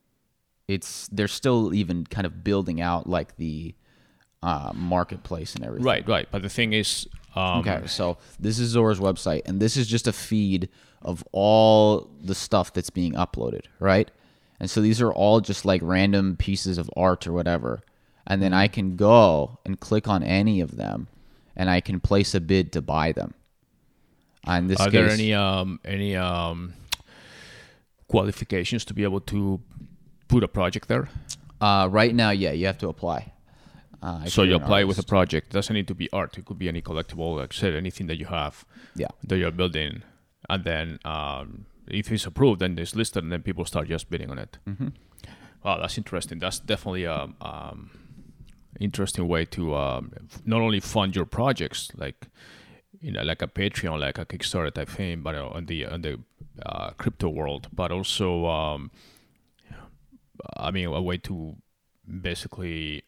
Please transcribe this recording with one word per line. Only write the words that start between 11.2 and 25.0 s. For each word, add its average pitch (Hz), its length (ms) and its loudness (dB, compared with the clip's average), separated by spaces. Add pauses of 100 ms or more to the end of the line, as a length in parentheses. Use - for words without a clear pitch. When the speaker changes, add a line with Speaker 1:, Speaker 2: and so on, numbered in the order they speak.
Speaker 1:
all 107 800 8 (100)
the 92 140 -4
stuff - 380 0
that's - 180 -4
being 90 220 0
uploaded, 58 540 -2 (120)
right? 95 320 6 (480)
And 95 100 -6
so - 120 0
these 110 200 4
are 113 120 4
all 104 280 6
just, - 240 -2
like, 92 200 4
random 95 520 4
pieces 95 420 0
of 82 180 -6
art 90 320 2
or 82 40 -2
whatever. 80 480 0 (460)
And 95 160 2
then 92 100 2
I 95 160 6
can 95 280 -2
go 101 680 8
and 95 140 -4
click - 300 0
on 95 160 2
any 98 360 4
of 71 160 -4
them, 52 300 -6 (500)
and 92 140 2
I 90 100 4
can 92 200 -2
place 101 340 4
a 92 60 2
bid 87 320 2
to 78 100 -2
buy 78 300 0
them. 50 220 -6 (1120)
Uh, 87 60 0
in 87 120 2
this 92 140 2
Speaker 2:
Are 101 100 4
there 107 180 6